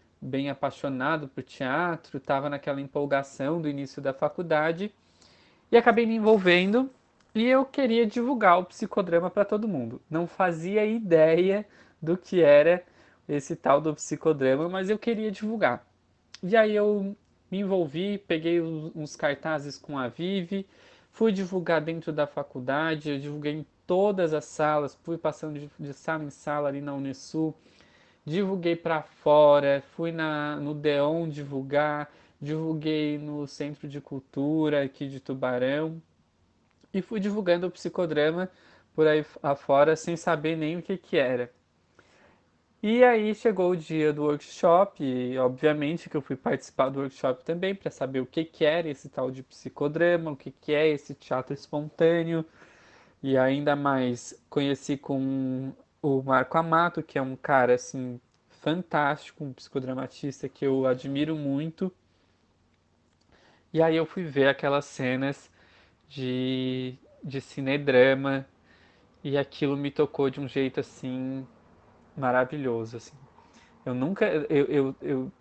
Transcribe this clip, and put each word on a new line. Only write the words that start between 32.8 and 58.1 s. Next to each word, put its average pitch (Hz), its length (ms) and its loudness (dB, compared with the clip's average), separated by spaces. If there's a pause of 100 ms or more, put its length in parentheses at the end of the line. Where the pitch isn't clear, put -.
no 147 280 -8
Centro 147 400 -10
de 139 140 -12
Cultura 147 800 -2
aqui 135 240 -8
de 135 120 -12
Tubarão, 135 840 -4 (880)
e 190 120 -2
fui 220 160 -6
divulgando 185 480 0
o 170 40 -8
psicodrama 170 800 -2 (460)
por 156 100 4
aí 151 180 4 (200)
afora, 143 520 4
sem 170 220 -4
saber 160 380 -2
nem 160 220 -4
o 170 40 -8
que 190 160 -6
que - 200 -6
era. 123 340 0 (1300)
E 226 220 4
aí 214 320 6
chegou 185 360 2
o 180 60 0
dia 156 340 0
do 147 120 -2
workshop, 170 800 2
e 127 340 -4
obviamente 147 720 0
que - 80 -4
eu 143 40 -4
fui 139 140 -8
participar - 540 -2
do 135 120 -6
workshop 131 420 -4
também, 180 320 -4
pra 180 160 -10
saber 135 300 -6
o 127 40 -6
que 160 180 -6
que 160 220 -4
era 160 240 0
esse 143 180 -12
tal 131 220 -6
de 131 140 -12
psicodrama, 160 880 -2
o 143 40 -8
que - 140 -16
que - 240 -6
é 151 140 4
esse 143 260 -2
teatro 127 400 -6
espontâneo, 165 920 0 (760)
e 135 160 2
ainda 139 380 2
mais 131 580 0 (160)
conheci 139 480 -2
com 135 720 -4 (300)
o 135 220 0
Marco 131 340 2
Amato, 165 460 2
que - 160 -6
é - 20 0
um 131 140 -6
cara, 127 400 4
assim, 123 440 -6 (420)